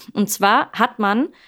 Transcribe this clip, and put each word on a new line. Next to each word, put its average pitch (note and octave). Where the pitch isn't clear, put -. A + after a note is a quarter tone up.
Und G3+
zwar G#3+
hat -
man G#3+